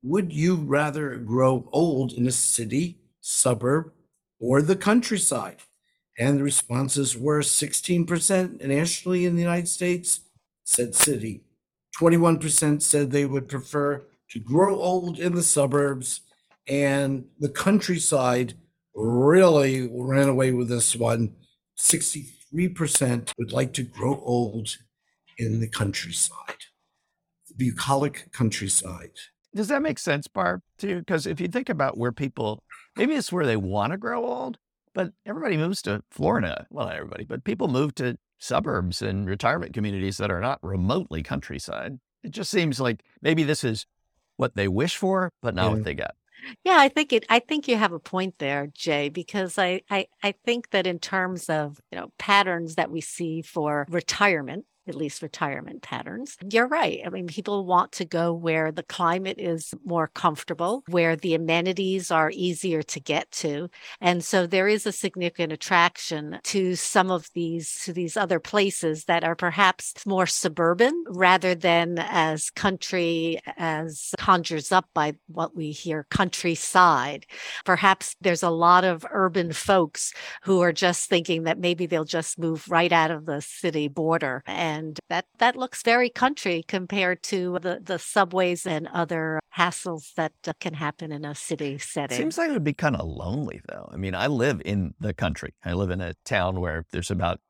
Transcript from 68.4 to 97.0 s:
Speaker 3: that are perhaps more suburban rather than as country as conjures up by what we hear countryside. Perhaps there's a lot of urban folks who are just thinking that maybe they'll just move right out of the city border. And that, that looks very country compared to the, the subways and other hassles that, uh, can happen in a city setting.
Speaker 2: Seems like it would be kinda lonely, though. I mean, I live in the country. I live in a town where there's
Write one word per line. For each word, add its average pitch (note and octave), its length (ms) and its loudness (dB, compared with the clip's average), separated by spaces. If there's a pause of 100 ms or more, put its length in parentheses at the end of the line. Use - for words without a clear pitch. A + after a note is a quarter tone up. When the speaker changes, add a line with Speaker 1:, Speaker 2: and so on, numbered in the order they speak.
Speaker 3:
that E3+ 180 2
are E3 100 0
perhaps F#3 580 2 (140)
more F#3 180 2
suburban F3+ 840 2
rather F3+ 480 4
than E3+ 420 2
as D#3+ 520 0
country E3+ 920 0 (160)
as D#3+ 640 -4
conjures E3+ 520 2
up F#3 240 4
by D3+ 220 0 (100)
what E3 300 -6
we D#3 160 -8
hear D#3 380 -6
countryside. E3 1160 2 (380)
Perhaps F#3+ 560 4
there's F3 240 0
a F3 60 4
lot F3 340 6
of E3+ 260 0
urban F3+ 420 0
folks - 640 2 (300)
who F#3 160 4
are F3 120 4
just F3 360 0
thinking E3+ 340 2
that E3 160 0
maybe F3 280 0
they'll D#3+ 180 0
just E3 340 -4
move D#3+ 320 -4
right E3+ 220 4
out D#3+ 180 6
of D#3 160 -6
the D3 160 -4
city D#3 460 -4
border. D#3 580 0
And E3 300 -4 (320)
that, E3+ 160 -2 (140)
that B3 180 4
looks B3+ 260 -8
very A#3+ 280 4
country G#3 580 0
compared F#3 540 -2
to F3+ 400 -2
the, F3+ 200 -4
the F3 160 -6
subways F3+ 680 0
and D#3+ 220 -2
other D#3+ 520 -2 (160)
hassles E3+ 600 -2
that, D#3 180 -2 (120)
uh, D#3+ 140 -6
can E3 140 -6
happen D3+ 380 -6
in D3 120 -8
a D3 100 -8
city C#3+ 440 -6
setting. C3+ 400 -4
Speaker 2:
Seems D#4+ 180 -2
like E4 140 0
it - 20 -2
would A3 100 -2
be D3 120 0
kinda C3 280 -2
lonely, F#2 680 -6
though. G1+ 220 -14
I - 60 -14
mean, F#2+ 180 -6
I G2 120 0
live C3 400 0
in F#2+ 340 -2
the G#2+ 140 -4
country. - 400 -4 (100)
I F2 80 -4
live F#2 160 0
in F2+ 140 -4
a E2+ 100 -8 (140)
town F#2 340 0
where E2 320 -4
there's F2 180 -4